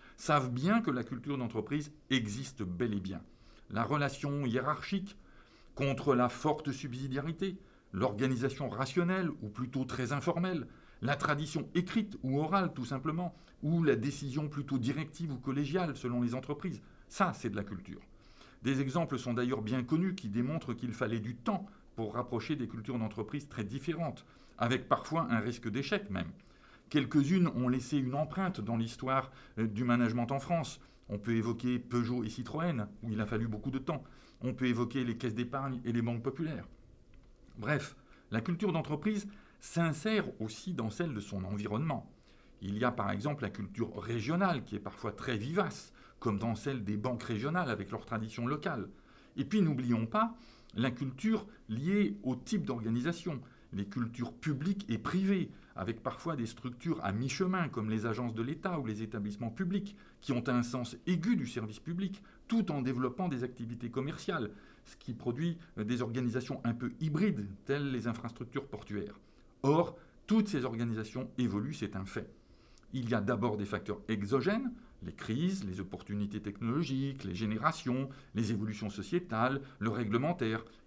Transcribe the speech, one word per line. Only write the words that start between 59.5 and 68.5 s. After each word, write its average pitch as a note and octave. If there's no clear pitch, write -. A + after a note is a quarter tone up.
publics, F#3
qui -
ont A#2+
un B2
sens A#2+
aigu F3+
du B2
service A2
public, F3+
tout A3+
en C#3+
développant B2+
des B2+
activités A#2+
commerciales, C3+
ce -
qui -
produit, D3
euh, G#2+
des A#2
organisations A#2+
un A#2+
peu A#2+
hybrides, D#3
telles C#3+
les A#2+
infrastructures A#2+